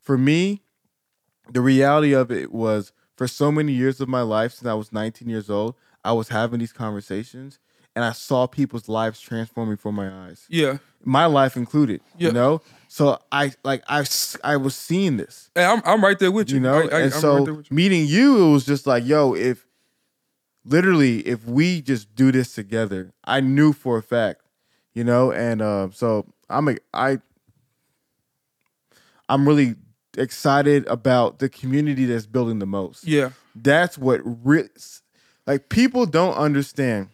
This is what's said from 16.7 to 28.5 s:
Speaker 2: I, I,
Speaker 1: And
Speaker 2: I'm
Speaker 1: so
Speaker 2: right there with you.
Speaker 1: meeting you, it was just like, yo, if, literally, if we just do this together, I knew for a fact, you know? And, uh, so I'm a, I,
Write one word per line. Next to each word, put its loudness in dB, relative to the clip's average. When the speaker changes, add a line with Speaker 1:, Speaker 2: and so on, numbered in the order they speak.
Speaker 2:
I, 4
I, 0
Speaker 1:
And 0
Speaker 2:
I'm -4
Speaker 1:
so 4
Speaker 2:
right 4
there -4
with -16
you. -4
Speaker 1:
meeting 2
you, 6
it 6
was 4
just -2
like, 2
yo, 2
if, -2
literally, 2
if -6
we 0
just -6
do 4
this 0
together, -6
I 0
knew 4
for -2
a -4
fact, -2
you -4
know? 4
And, -2
uh, -2
so -2
I'm -2
a, -2
I, -2